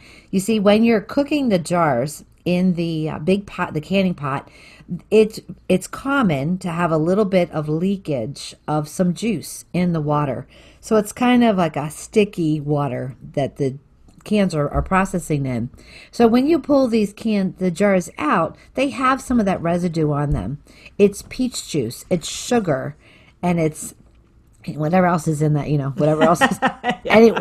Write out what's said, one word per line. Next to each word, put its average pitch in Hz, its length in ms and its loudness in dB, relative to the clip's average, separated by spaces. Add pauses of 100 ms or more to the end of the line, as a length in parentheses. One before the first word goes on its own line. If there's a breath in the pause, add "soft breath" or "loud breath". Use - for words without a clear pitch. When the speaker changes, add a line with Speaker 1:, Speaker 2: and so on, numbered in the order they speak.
(300 loud breath)
Speaker 1:
You 196 100 0
see, 220 180 0
when 208 240 4
you're 233 180 4
cooking 285 500 -2
the 185 80 4
jars 151 680 0 (200)
in 180 300 2
the, 160 360 -4
uh, 143 100 -8
big 190 260 0
pot, - 280 -8
the 156 60 -4
canning 185 340 0
pot, 139 340 -6 (640 loud breath)
it's, 214 280 4 (300)
it's 185 180 2
common 185 720 0
to 185 120 -6
have 170 200 0
a 160 80 2
little 180 260 2
bit 180 280 2
of 151 160 -4
leakage 156 880 -4 (100)
of 151 220 -2
some 180 260 0
juice 202 580 -6
in 175 200 0
the 160 80 -2
water. 147 480 -2 (320 soft breath)
So - 160 0
it's 214 160 0
kind 247 320 4
of 220 120 4
like 165 200 0
a 147 140 -4
sticky 175 720 0
water 139 540 -2 (200)
that 139 220 -2
the 135 200 -2 (480)
cans 202 300 0
are, 147 140 -2
are 139 140 -2
processing 170 640 -2
in. 123 220 -4 (440 loud breath)
So 233 160 4
when 247 180 2
you 320 140 2
pull 269 260 2
these 214 260 0
can, 202 460 -2
the 185 140 0
jars 190 360 2 (100)
out, 220 380 0 (180 soft breath)
they 269 160 0
have 262 300 0
some 247 200 0
of 196 60 2
that 185 140 0
residue 165 520 0
on 143 180 0
them. 131 280 -4 (380 loud breath)
It's 202 320 2
peach - 400 -6
juice, 120 400 -6
it's 175 200 -4
sugar, 147 680 -2 (480 soft breath)
and 175 160 0
it's - 360 -2 (800)
whatever 170 300 2
else 170 200 0
is 156 160 -2
in 151 120 2
that, 143 160 -2
you 151 80 0
know, 135 180 -4
whatever 151 260 2
else 165 180 4
is, 247 200 2
Speaker 2:
<laughs> - 20 -20
Yeah. - 440 -2
Speaker 1:
any 220 340 6